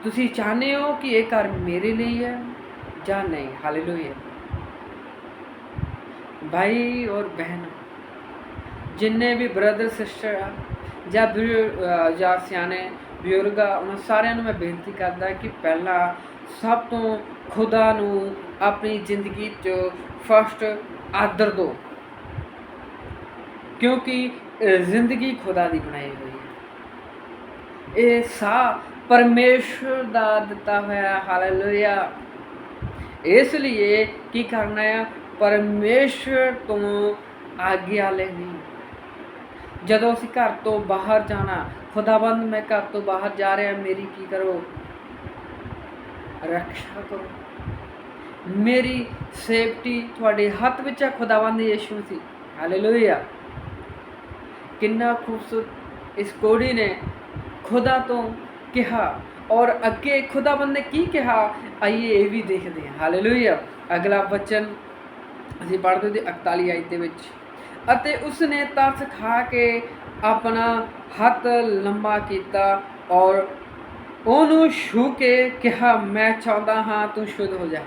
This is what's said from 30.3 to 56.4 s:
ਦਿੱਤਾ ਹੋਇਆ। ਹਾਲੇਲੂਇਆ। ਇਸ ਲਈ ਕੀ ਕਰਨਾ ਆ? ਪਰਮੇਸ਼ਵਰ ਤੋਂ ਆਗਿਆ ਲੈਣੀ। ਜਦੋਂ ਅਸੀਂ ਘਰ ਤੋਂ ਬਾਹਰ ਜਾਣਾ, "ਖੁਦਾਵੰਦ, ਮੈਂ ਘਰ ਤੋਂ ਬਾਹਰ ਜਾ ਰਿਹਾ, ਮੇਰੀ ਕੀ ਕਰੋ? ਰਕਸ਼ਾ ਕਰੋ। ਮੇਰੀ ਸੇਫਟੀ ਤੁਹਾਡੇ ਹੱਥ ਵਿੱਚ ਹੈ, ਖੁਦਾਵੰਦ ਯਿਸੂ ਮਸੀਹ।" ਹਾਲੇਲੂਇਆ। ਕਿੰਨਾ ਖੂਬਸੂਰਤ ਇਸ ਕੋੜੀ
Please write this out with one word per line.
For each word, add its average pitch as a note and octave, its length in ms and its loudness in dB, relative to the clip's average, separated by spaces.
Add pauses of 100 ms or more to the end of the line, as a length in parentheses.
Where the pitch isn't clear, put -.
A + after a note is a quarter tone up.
ਦਿੱਤਾ G3+ 420 0
ਹੋਇਆ। G3 480 0
ਹਾਲੇਲੂਇਆ। G3 840 2 (1120)
ਇਸ B3 300 6
ਲਈ A3 520 2 (260)
ਕੀ A#3 100 0
ਕਰਨਾ G#3+ 400 -2
ਆ? A3 220 2 (340)
ਪਰਮੇਸ਼ਵਰ A3 1120 4 (160)
ਤੋਂ G#3 460 2 (480)
ਆਗਿਆ F#3+ 480 0
ਲੈਣੀ। F3+ 440 -4 (1300)
ਜਦੋਂ A3 280 4
ਅਸੀਂ A#3 160 -4
ਘਰ A#3+ 220 2 (140)
ਤੋਂ G#3+ 160 2
ਬਾਹਰ G3+ 400 2
ਜਾਣਾ, F#3+ 480 -2 (260)
"ਖੁਦਾਵੰਦ, A3 500 4
ਮੈਂ G#3+ 180 -2
ਘਰ G#3 180 2
ਤੋਂ G3+ 220 -6
ਬਾਹਰ G3 360 0
ਜਾ G3 180 2
ਰਿਹਾ, G3+ 160 2
ਮੇਰੀ G3 340 -4 (100)
ਕੀ F#3+ 140 -12
ਕਰੋ? F#3 320 0 (1800)
ਰਕਸ਼ਾ F3 560 -6 (100)
ਕਰੋ। F#3+ 160 -10 (1200)
ਮੇਰੀ A#3+ 580 2 (280)
ਸੇਫਟੀ A3+ 760 -2 (100)
ਤੁਹਾਡੇ G#3 320 4
ਹੱਥ A#3+ 300 0
ਵਿੱਚ C4+ 220 -4
ਹੈ, C4 80 2
ਖੁਦਾਵੰਦ A3+ 500 2
ਯਿਸੂ G#3+ 360 0
ਮਸੀਹ।" F#3 220 -8 (420)
ਹਾਲੇਲੂਇਆ। G3+ 640 4 (1600)
ਕਿੰਨਾ A3+ 340 2
ਖੂਬਸੂਰਤ A3+ 520 -6 (520)
ਇਸ G3+ 140 -6
ਕੋੜੀ A3+ 400 4